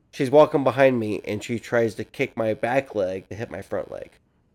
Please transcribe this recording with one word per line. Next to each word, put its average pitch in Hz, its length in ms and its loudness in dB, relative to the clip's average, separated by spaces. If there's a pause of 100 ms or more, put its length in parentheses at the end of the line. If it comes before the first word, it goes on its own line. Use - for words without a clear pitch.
(120)
she's 135 180 -2
walking 147 340 6
behind 131 360 4
me, 107 260 -4
and 104 180 -6
she 117 160 -4
tries 117 360 0
to 110 80 -8
kick - 320 -6
my 110 180 0
back 127 400 -2
leg 95 360 -4
to 98 60 -12
hit 110 140 -8
my 92 120 -12
front - 280 -6
leg. - 220 -12 (440)